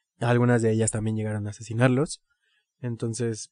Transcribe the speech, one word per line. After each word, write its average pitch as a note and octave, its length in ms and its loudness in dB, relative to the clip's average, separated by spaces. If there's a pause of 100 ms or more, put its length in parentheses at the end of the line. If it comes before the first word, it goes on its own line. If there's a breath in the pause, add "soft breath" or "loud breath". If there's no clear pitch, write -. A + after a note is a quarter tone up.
(180)
Algunas A#2+ 420 4
de A2+ 120 2
ellas A2 180 2
también A2 260 -2
llegaron G#2+ 300 -4
a G#2 40 -6
asesinarlos. B2 680 0 (600)
Entonces, A#2 720 -6